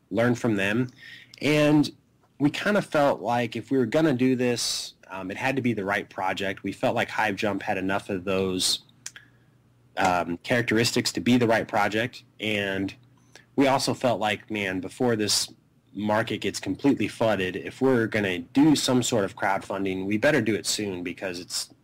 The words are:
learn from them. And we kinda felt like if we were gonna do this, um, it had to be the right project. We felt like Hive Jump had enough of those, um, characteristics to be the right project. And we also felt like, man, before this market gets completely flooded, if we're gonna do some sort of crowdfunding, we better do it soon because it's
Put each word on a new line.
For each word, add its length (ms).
learn 240
from 200
them. 320
And 500
we 120
kinda 300
felt 400
like 360
if 140
we 80
were 80
gonna 260
do 240
this, 560
um, 220
it 60
had 200
to 40
be 120
the 100
right 260
project. 540
We 80
felt 240
like 140
Hive 260
Jump 280
had 140
enough 320
of 140
those, 560
um, 460
characteristics 720
to 80
be 160
the 100
right 200
project. 560
And 540
we 120
also 260
felt 260
like, 320
man, 280
before 360
this 340
market 480
gets 180
completely 480
flooded, 480
if 260
we're 260
gonna 320
do 360
some 260
sort 240
of 100
crowdfunding, 680
we 120
better 240
do 120
it 140
soon 360
because 360
it's 300